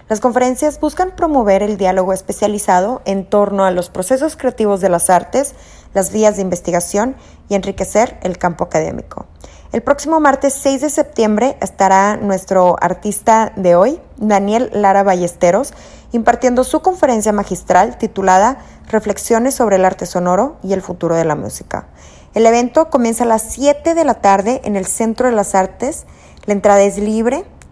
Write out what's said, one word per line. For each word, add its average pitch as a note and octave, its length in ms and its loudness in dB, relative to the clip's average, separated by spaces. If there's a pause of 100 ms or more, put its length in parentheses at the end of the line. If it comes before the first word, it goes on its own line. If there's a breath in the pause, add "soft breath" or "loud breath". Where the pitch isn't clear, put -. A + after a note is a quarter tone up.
Las G#3+ 120 -2
conferencias B3+ 600 0
buscan F#4 360 -4
promover A3+ 480 2
el G#3 140 -4
diálogo F#3 360 0
especializado G3+ 920 -2
en G3 220 -4
torno G3+ 380 0
a F#3 60 2
los F3+ 180 -4
procesos C4 460 -4
creativos G#3+ 440 -2
de F#3 100 2
las E3+ 200 0
artes, A#3 460 0 (400 loud breath)
las F#3 160 -2
vías G#3+ 240 2
de G3+ 80 -4
investigación F3+ 720 -4 (340 loud breath)
y G3+ 60 -2
enriquecer G3 640 -2
el F3 160 -6
campo E3+ 260 -4
académico. - 640 -6 (460 loud breath)
El A#3 100 -4
próximo C#4+ 380 0
martes C#4 340 2
seis C4+ 280 -2
de D4 80 -2
septiembre A#3 720 0
estará G3 560 2
nuestro F#3+ 640 0
artista G#3+ 760 0
de F3+ 200 4
hoy, A3+ 260 2 (160)
Daniel G#3 560 0
Lara G3 280 2
Ballesteros, F3+ 720 0 (380 loud breath)
impartiendo B3 540 0
su D4+ 160 -2
conferencia B3 500 0
magistral G3+ 680 0
titulada G3 600 2 (320 loud breath)
Reflexiones A3+ 680 -2
sobre G#3 220 2
el F#3 80 4
arte F#3 200 -2
sonoro F#3 560 -2
y G3 120 -4
el G3 80 -2
futuro E3+ 340 -4
de E3 80 0
la D#3 120 -2
música. - 520 -10 (460 loud breath)
El A3+ 140 4
evento A#3+ 420 2
comienza A#3 340 0
a A#3+ 40 4
las A3 160 2
siete C#4+ 500 0
de E4 100 2
la C4 120 0
tarde G3+ 500 2
en G#3 100 -2
el F#3+ 100 -4
Centro A3+ 440 -2
de A#3+ 80 0
las G3 180 -2
Artes. G3 500 -4 (380 loud breath)
La - 100 -4
entrada G3+ 280 4
es G3 160 0
libre A3+ 480 -2 (260)